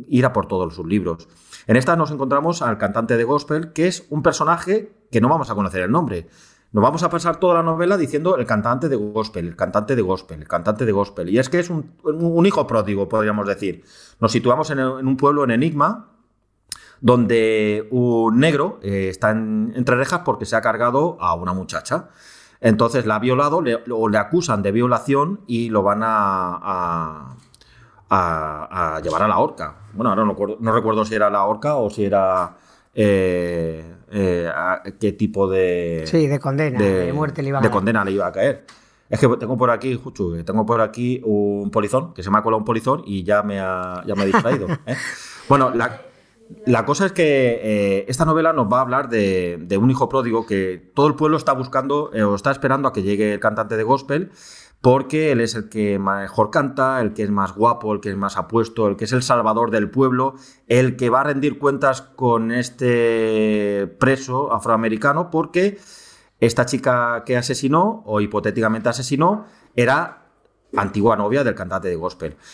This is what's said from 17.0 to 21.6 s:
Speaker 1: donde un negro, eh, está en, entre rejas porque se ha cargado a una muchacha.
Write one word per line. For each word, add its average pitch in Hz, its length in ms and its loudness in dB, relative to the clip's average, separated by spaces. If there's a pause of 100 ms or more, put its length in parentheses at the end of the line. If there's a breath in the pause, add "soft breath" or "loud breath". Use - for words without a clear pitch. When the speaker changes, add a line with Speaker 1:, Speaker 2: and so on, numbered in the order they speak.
Speaker 1:
donde 110 880 4
un 117 500 2
negro, 156 420 2
eh, 98 280 -2
está 107 220 0
en, 110 440 -2
entre 120 200 2
rejas 139 280 0
porque 104 220 -2
se 117 100 -2
ha 110 60 2
cargado 120 580 0
a 85 140 0
una 90 180 -6
muchacha. 92 560 -6 (520 loud breath)